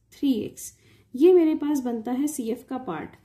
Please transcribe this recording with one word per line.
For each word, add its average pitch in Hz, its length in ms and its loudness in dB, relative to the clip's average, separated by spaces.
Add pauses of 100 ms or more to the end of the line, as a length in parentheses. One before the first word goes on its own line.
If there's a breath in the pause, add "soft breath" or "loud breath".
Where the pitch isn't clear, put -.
(140)
थ्री 277 220 -2
एक्स। - 360 -10 (420 soft breath)
ये 311 200 6
मेरे 320 220 6
पास 294 260 -2
बनता 240 300 -6
है 269 160 -2
सीएफ़ 240 420 -6
का 262 80 -8
पार्ट। 180 320 -10 (160)